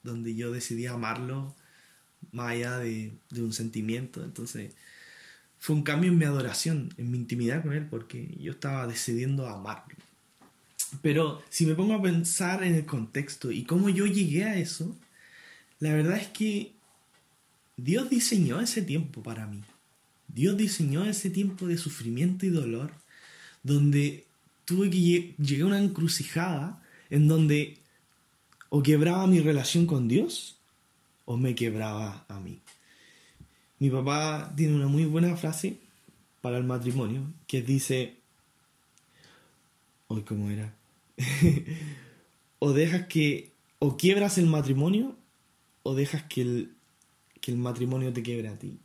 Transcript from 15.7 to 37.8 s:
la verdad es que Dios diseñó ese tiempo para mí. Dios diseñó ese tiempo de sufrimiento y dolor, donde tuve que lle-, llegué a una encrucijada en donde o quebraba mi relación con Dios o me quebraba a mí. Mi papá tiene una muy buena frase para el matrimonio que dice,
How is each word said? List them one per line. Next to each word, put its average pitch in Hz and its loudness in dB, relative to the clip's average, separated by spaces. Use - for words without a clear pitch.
la 151 0
verdad 160 2
es 202 -8
que 214 -4
Dios 170 0
diseñó 190 2
ese 233 -2
tiempo 139 -4
para 110 -8
mí. 101 -10
Dios 180 2
diseñó 175 0
ese 196 -2
tiempo 190 -2
de 170 -2
sufrimiento 156 -2
y 185 2
dolor, 135 -2
donde 143 4
tuve 185 2
que 180 2
lle-, 175 4
llegué 143 2
a 180 4
una 202 2
encrucijada 165 -2
en 147 6
donde 151 4
o 147 2
quebraba 160 4
mi 180 8
relación 151 4
con 131 2
Dios 208 0
o 120 -4
me 127 2
quebraba 107 -4
a 98 -12
mí. - -12
Mi 139 2
papá 147 -2
tiene 151 2
una 139 2
muy 147 2
buena 165 2
frase 156 -4
para 123 -2
el 123 -2
matrimonio 127 -2
que 131 -2
dice, 127 0